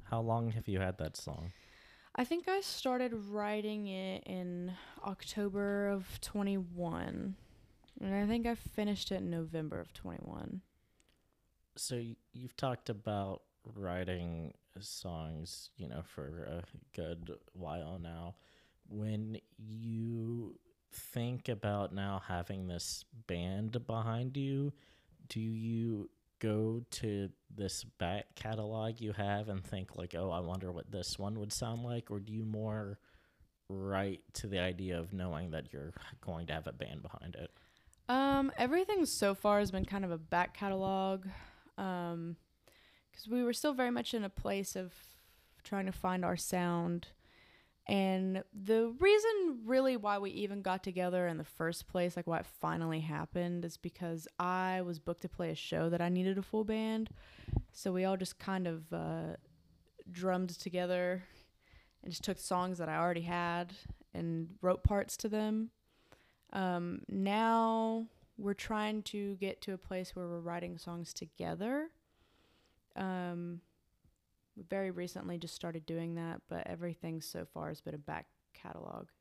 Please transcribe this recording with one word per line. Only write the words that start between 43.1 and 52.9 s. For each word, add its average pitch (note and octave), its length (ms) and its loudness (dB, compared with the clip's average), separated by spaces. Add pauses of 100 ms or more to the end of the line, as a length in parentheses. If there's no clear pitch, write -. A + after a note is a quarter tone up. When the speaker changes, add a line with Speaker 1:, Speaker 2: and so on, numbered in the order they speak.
Speaker 2:
'cause - 160 -14
we B3 160 4
were A#3+ 80 4
still D4 200 4
very B3 200 4
much A#3+ 200 0
in A3 120 0
a G3 40 -2
place G3 460 -2
of F#3 180 -4 (720)
trying G3 240 0
to F#3 60 0
find F#3 320 2
our F3 120 4
sound. F3 720 2 (800)
And F#3+ 640 4
the A3 380 4 (100)
reason G4 640 8
really C4 320 6
why G3+ 220 2
we G3 120 0
even G3+ 320 -2
got F#3+ 220 0
together F3+ 420 2
in E3 100 0
the D3+ 80 -4
first - 440 -2
place, F3+ 280 2
like, F3 120 -2
why E3 100 4
it E3+ 80 -2
finally D#3+ 540 0